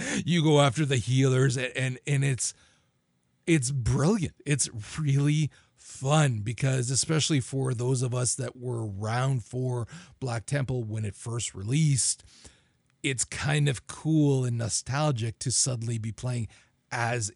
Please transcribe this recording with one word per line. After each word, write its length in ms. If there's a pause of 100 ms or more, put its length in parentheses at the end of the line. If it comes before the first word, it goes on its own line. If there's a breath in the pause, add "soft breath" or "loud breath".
(260 loud breath)
You 180
go 160
after 240
the 120
healers, 600
and, 180
and, 320
and 160
it's, 300 (920 soft breath)
it's 240
brilliant. 640 (100)
It's 240 (300)
really 520 (240 soft breath)
fun 680
because, 500
especially 500
for 320
those 300
of 120
us 200
that 220
were 300
around 560
for 460 (320 loud breath)
Black 240
Temple 400
when 200
it 120
first 380
released, 680 (800 loud breath)
it's 220
kind 440
of 180
cool 580
and 140
nostalgic 800
to 100
suddenly 480
be 140
playing 360 (440 soft breath)
as 440